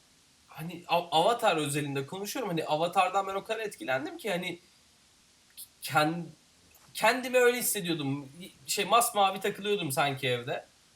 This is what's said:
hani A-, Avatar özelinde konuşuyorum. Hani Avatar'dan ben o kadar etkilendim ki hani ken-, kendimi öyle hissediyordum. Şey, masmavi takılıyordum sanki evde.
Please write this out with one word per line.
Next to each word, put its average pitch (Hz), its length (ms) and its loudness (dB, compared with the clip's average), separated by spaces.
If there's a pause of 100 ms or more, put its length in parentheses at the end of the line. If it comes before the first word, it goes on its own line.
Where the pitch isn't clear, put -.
(460)
hani 170 420 -12
A-, 170 200 2 (120)
Avatar 190 360 4
özelinde 143 500 -2
konuşuyorum. 202 440 -6
Hani 160 140 -2
Avatar'dan 180 600 0
ben 190 80 -6
o 196 100 -4
kadar 220 160 -6
etkilendim 202 580 -4
ki 208 120 -6
hani 175 280 -4 (1200)
ken-, 160 420 0 (720)
kendimi 254 440 2
öyle 247 200 4
hissediyordum. 147 720 -4 (380)
Şey, 196 180 -2
masmavi 202 560 4
takılıyordum 202 520 -2
sanki 139 360 0
evde. 123 380 -4 (300)